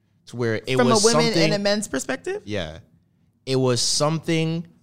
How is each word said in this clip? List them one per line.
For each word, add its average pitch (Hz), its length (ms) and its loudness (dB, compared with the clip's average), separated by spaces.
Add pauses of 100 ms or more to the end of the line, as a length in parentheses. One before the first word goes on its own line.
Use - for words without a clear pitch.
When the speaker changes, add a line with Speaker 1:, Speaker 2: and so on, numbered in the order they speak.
(280)
Speaker 1:
to - 80 -16
where 117 180 -2
it 127 240 -4
Speaker 2:
From 240 100 4
Speaker 1:
was 220 160 4
Speaker 2:
a - 20 6
women - 200 4
Speaker 1:
something - 160 2
Speaker 2:
and - 100 2
a 208 60 0
men's 202 280 0
perspective? 269 600 -6
Speaker 1:
Yeah, 80 320 -8 (680)
it 131 120 0
was 127 260 2
something 160 840 -2 (160)